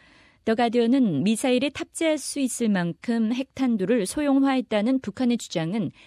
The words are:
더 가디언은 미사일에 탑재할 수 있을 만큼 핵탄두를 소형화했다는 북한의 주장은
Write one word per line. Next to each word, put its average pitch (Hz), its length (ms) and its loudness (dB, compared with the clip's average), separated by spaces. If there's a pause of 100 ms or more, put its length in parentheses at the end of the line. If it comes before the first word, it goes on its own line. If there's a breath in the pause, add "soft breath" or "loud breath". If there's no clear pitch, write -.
(440 soft breath)
더 220 100 0
가디언은 233 720 2
미사일에 247 460 0
탑재할 320 480 -2
수 - 200 -8
있을 240 300 -2
만큼 214 640 -2
핵탄두를 240 760 0
소형화했다는 262 960 0
북한의 240 380 -2
주장은 170 520 -4 (160 soft breath)